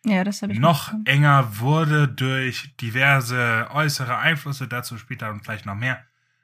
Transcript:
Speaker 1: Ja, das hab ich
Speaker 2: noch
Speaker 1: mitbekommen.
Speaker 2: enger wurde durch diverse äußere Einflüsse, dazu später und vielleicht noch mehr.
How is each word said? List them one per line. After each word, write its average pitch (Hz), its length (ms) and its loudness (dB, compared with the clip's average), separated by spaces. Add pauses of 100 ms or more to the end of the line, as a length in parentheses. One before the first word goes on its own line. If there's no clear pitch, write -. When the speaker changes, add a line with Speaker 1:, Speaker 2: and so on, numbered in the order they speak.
Speaker 1:
Ja, 190 180 2
das 202 200 -6
hab 208 80 -6
ich 101 80 -2
Speaker 2:
noch 151 340 2
Speaker 1:
mitbekommen. 214 140 -6
Speaker 2:
enger 139 540 4
wurde 151 480 2
durch 131 680 -4
diverse 120 960 2
äußere 139 480 -2
Einflüsse, 143 500 -2
dazu 120 300 -8
später 113 320 -10
und 104 140 -12
vielleicht 107 220 -10
noch 101 100 -6
mehr. 123 280 -4 (400)